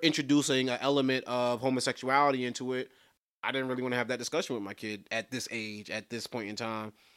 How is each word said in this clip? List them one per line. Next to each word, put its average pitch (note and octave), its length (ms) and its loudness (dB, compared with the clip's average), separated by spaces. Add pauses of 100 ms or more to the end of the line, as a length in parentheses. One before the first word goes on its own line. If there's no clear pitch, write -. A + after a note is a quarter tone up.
introducing C#3 680 4
an B2 120 0
element C3 440 4
of B2 360 0
homosexuality C3 840 2
into B2+ 280 -4
it. B2+ 180 -6 (520)
I A2+ 80 -2
didn't C3 180 0
really B2+ 120 -2
wanna B2 140 0
have A#2+ 140 0
that B2 100 -2
discussion C#3+ 360 -2
with G#2+ 80 -4
my G2 120 -6
kid G#2 360 -8
at A2+ 200 -4
this B2+ 200 -6
age, G#2+ 380 -8
at A2 220 -8
this A#2 160 -6
point A2 220 -6
in G#2+ 60 -8
time. A2 380 -6 (240)